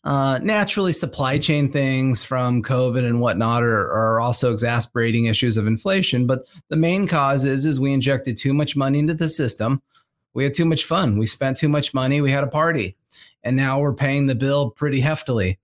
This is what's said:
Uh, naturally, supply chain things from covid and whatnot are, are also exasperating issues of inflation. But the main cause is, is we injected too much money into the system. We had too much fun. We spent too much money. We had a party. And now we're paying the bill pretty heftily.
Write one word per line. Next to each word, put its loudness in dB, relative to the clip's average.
Uh, 0
naturally, 0
supply -2
chain 0
things 0
from 0
covid 0
and 0
whatnot 0
are, 0
are 2
also 0
exasperating 0
issues 0
of 0
inflation. 0
But -2
the -4
main 2
cause 2
is, 0
is 0
we 0
injected -2
too 0
much -2
money 0
into 0
the -2
system. 0
We -2
had -2
too 0
much 0
fun. 0
We 0
spent -2
too 0
much 0
money. 0
We 2
had 0
a -4
party. -2
And 0
now 0
we're 0
paying 0
the 0
bill 0
pretty -2
heftily. 0